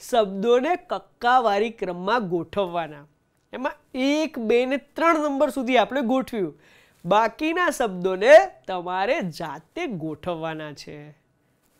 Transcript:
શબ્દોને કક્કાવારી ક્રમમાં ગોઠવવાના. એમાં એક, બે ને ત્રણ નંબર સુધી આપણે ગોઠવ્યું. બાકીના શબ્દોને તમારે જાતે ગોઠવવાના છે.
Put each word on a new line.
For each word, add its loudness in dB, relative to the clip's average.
શબ્દોને 2
કક્કાવારી 0
ક્રમમાં -4
ગોઠવવાના. -6
એમાં -10
એક, 0
બે 2
ને -2
ત્રણ 0
નંબર 0
સુધી 0
આપણે 2
ગોઠવ્યું. -2
બાકીના 0
શબ્દોને 0
તમારે -2
જાતે -8
ગોઠવવાના -8
છે. -18